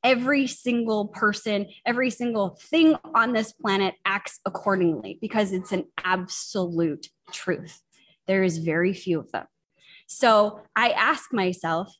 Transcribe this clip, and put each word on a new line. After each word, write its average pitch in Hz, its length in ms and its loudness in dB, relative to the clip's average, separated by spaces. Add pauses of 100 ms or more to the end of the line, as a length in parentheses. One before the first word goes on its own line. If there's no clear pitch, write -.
Every 262 460 2
single 226 600 -2
person, 208 600 -2 (180)
every 240 240 0
single 220 480 -4
thing 311 380 4 (180)
on 233 180 2
this 220 200 -2
planet 196 420 0 (100)
acts 196 400 -4
accordingly 180 760 0
because 214 320 0
it's 185 180 -4
an 277 140 -2 (180)
absolute 180 1080 -2 (200)
truth. - 500 -6 (460)
There 190 160 2
is 170 160 0
very 165 360 0
few 165 260 -2
of - 100 -16
them. - 160 -8 (640)
So 208 540 4 (120)
I 233 180 2
ask 277 400 0
myself 180 680 -2